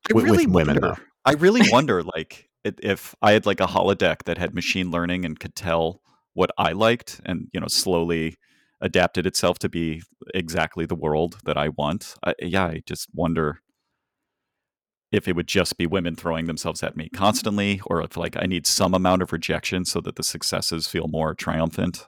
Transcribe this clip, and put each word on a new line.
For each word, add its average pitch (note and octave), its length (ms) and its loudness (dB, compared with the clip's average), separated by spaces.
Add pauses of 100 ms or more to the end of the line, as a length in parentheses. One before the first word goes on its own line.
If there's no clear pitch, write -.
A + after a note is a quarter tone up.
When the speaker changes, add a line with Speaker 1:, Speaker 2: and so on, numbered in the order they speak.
Speaker 1:
I - 80 -2
Speaker 2:
wi-, A2+ 180 6
Speaker 1:
really E4 140 6
Speaker 2:
with F#2 80 4
women, D2+ 260 4
Speaker 1:
wonder, - 160 -2
Speaker 2:
though. - 60 -20 (240)
Speaker 1:
I C3+ 80 6
really F#3 320 4
Speaker 3:
<laughs> - 40 2
Speaker 1:
wonder, A#2+ 320 4
like, D#2+ 460 -8 (160)
i-, G2+ 80 -2 (100)
if - 380 -2
I G#2 120 6
had, G#2+ 120 6
like, G2 160 0
a F#2+ 60 4
holodeck F#2 580 2
that E2+ 140 -2
had F2 160 -4
machine F2+ 360 -2
learning F2 360 -2
and D#2 120 -8
could - 160 -14
tell E2 460 -2 (320)
what F2+ 240 0
I - 160 2
liked A2+ 540 0
and, - 260 -6
you F2 80 -4
know, D#2+ 80 -8
slowly E2+ 720 0 (420)
adapted F2+ 460 2
itself F2+ 320 0
to G2 100 -4
be E2 320 -4 (320)
exactly E2 540 -2
the F2+ 80 -4
world D#2 500 0
that D2 140 -2
I D2+ 100 0
want. D2+ 460 -6 (100)
I, - 160 -2
yeah, F#2 240 0
I E2 220 -6
just - 260 -10
wonder D#2+ 480 -2 (1500)
if G#2+ 160 0
it F#2 80 0
would E2 140 -2
just - 300 0
be F2 80 0
women E2+ 280 -2
throwing E2 300 -4
themselves E2 380 -6
at D#2+ 120 -6
me D#2 140 -10
constantly, G2+ 800 0
or E2 160 -2
if, - 160 -8
like, E2+ 200 -6
I - 60 -2
need F#2 220 -2
some F#2 260 2
amount F#2 300 4
of F2 100 -4
rejection E2+ 540 -2
so F2 160 -4
that - 140 -10
the - 60 -8
successes - 640 -4
feel D#2+ 220 -4
more D#2+ 260 -2
triumphant. E2 720 -2